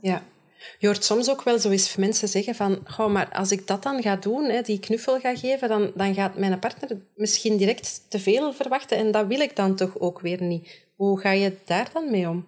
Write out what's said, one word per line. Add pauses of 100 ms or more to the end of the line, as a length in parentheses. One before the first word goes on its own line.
Ja. (580)
Je
hoort
soms
ook
wel
zo
eens
mensen
zeggen
van:
"Goh,
maar
als
ik
dat
dan
ga
doen,
hè,
die
knuffel
ga
geven,
dan,
dan
gaat
mijn
partner (180)
misschien
direct
te
veel
verwachten
en
dat
wil
ik
dan
toch
ook
weer
niet." (120)
Hoe
ga
je
daar
dan
mee
om?